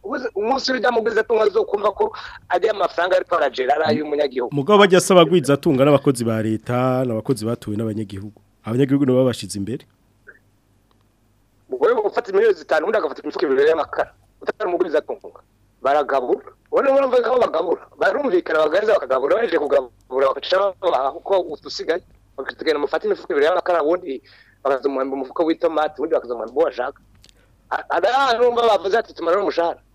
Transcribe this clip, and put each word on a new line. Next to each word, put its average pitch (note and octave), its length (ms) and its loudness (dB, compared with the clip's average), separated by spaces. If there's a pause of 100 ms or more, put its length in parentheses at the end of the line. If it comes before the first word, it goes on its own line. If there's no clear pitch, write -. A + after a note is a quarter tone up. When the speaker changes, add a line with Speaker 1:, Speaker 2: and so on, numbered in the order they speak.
Speaker 1:
Ubuze-, B3 320 -8
umunsi A3 380 -2
w'irya B3 200 0
mugwiza A3 320 0
tungo A3 180 0
azokumva G3+ 500 0
ko G#3+ 240 -4 (320)
ari F3+ 200 0
amafaranga F#3 480 0
ariko F3+ 200 0
arajera C3 380 0
ari D#3 100 0
Speaker 2:
M-, D3+ 60 0
Speaker 1:
ay'umunyagihugu. D3 640 -2
Speaker 2:
mugabo C#3+ 240 2
bajya F#3 200 6
asaba F3+ 220 6
abagwiza D#3 360 4
tunga C#3 280 2
n'abakozi C3+ 400 4
ba A2 180 -2
leta, B2 640 -2
n'abakozi A2 420 -4
batowe A2+ 300 -6
n'abanyagihugu. G#2 640 -8 (240)
Abanyagihugu C3+ 420 0
nibo B2+ 120 4
babashize A#2 400 -2
imbere. G2+ 260 -8 (2000)
Speaker 1:
Wewe A#3 160 2
ufata G#3 320 -4
miliyoni G#3 260 4
zitanu, D#3 280 -2
undi A3 120 0
agafata D#3 240 -6
imifuko - 240 -6
ibiri C#3 220 4
y'amakara. - 460 -2 (260)
Utari - 280 -6
umugwiza D#3+ 300 -2
atunga. - 420 -10 (420)
Baragabura. C#3 680 0 (240)
Ubona, A#3+ 180 2
ubona C4+ 160 4
mvuga A#3+ 240 2
ko B3+ 80 2
bagabura. F3+ 440 0 (160)
Barumvikana, F3 600 0
bagaheza F3+ 380 2
bakagabura, C3+ 400 0
bahejeje F#3+ 220 0
kugabura, C3+ 720 0
bagaca C#3+ 240 -2 (240)
babaha C#3 320 0
uko F3+ 280 0
udusigaye. D#3 600 -6 (340)
Bagaca C3+ 220 -10
bagenda D3 220 0
bafata D3 260 -2
imifuko - 260 -4
ibiri C#3+ 140 2
y'amakara, E3+ 380 2
ubundi E3 380 -2 (420)
bakaza C3+ 240 0
umuhemba C3+ 280 -4
umufuko C3+ 280 -4
w'itomati, D#3+ 560 0
ubundi D#3+ 140 -2
bakaza A#2+ 200 -2
umuhemba A#2 260 -6
uwa D#3+ 120 2
jaka. B2+ 280 -8 (680)
A-, - 140 -6 (120)
ada-, A#3 420 2
numva A#3+ 280 2
bavuze G3 320 2
ati, - 160 -4
"Tumara E3+ 220 0
n'umushahara." E3+ 440 0 (140)